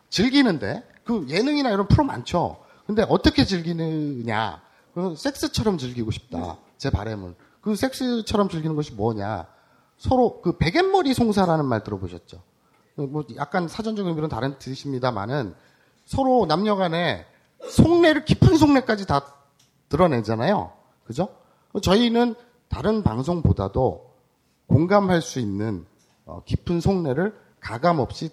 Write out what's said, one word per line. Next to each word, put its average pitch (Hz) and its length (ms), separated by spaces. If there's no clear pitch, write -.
즐기는데, 202 720
그 220 240
예능이나 262 440
이런 196 160
프로 - 160
많죠. 143 540
근데 214 240
어떻게 254 360
즐기느냐? 151 1160
그건 170 220
섹스처럼 240 640
즐기고 123 320
싶다. 85 460
제 135 140
바람은. 101 420
그 214 140
섹스처럼 226 760
즐기는 160 260
것이 147 180
뭐냐? 104 540
서로 254 440
그 170 180
베갯머리 320 560
송사라는 190 500
말 117 180
들어보셨죠? 90 600
뭐 143 300
약간 170 300
사전적인 208 400
의미로는 156 220
다른 135 300
뜻입니다마는 127 960
서로 254 420
남녀 196 280
간에 165 500
속내를, 320 540
깊은 - 320
속내까지 262 500
다 139 260
드러내잖아요. 123 840
그죠? 143 220
저희는 233 540
다른 214 320
방송보다도 127 1120
공감할 180 560
수 - 160
있는, 101 480
어, 85 180
깊은 - 360
속내를 180 680
가감 151 400
없이 147 340